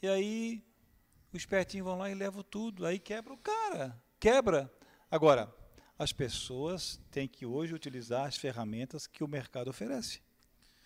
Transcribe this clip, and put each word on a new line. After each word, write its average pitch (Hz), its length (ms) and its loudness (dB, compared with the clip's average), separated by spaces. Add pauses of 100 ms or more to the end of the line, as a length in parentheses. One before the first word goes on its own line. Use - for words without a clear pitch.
e 185 40 -4
aí 214 560 0 (720)
os 175 80 -8
espertinhos 190 460 0
vão 185 120 -2
lá 196 120 -4
e 196 40 -6
levam 196 280 -6
tudo, 202 440 -6
aí 180 120 0
quebra 220 340 -8
o 262 60 -16
cara, 370 600 -4 (180)
quebra. 208 540 6 (380)
Agora, 143 420 8 (460)
as 147 140 -2
pessoas 139 880 -4 (100)
têm 135 180 -4
que - 160 -14
hoje 156 300 -4
utilizar 127 520 -4
as 127 100 -6
ferramentas 117 720 -6
que - 180 -8
o 143 40 -2
mercado 131 400 -6
oferece. 233 520 -6 (640)